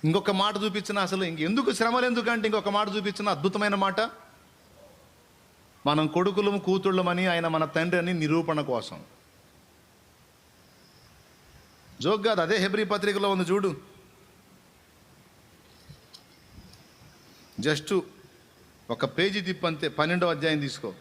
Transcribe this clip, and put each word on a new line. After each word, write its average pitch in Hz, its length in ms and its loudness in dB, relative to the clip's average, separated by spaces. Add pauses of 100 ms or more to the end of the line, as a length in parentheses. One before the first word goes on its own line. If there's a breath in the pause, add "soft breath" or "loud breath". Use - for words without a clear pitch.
ఇంకొక 190 280 2
మాట 196 320 2
చూపించిన, 202 360 -2
అసలు 190 240 0
ఇంక 165 160 -4
ఎందుకు 226 320 2
శ్రమలు 233 340 2
ఎందుకు 233 240 0
అంటే 220 180 0
ఇంకొక 208 220 0
మాట 208 260 2
చూపించిన 208 340 -2
అద్భుతమైన 196 460 0
మాట, 196 260 0 (1900)
మనం 151 200 2
కొడుకులము 196 520 0
కూతుళ్ళమని 185 680 0
ఆయన 170 200 0
మన 160 180 2
తండ్రి 170 340 0
అని 175 140 -2
నిరూపణ 160 480 0
కోసం. 120 380 -4 (3000)
జోక్ 202 240 0
కాదు, 208 160 4
అదే 180 160 2
హెబ్రీ 196 260 0
పత్రికలో 202 460 0
ఉంది 185 140 2
చూడు. 185 340 0 (3750)
just 151 400 0 (880)
ఒక 117 160 -2
పేజీ 196 360 0
తిప్పంతే, 170 460 -2
పన్నెండవ 170 420 2
అధ్యాయం 156 300 0
తీసుకో 131 420 -6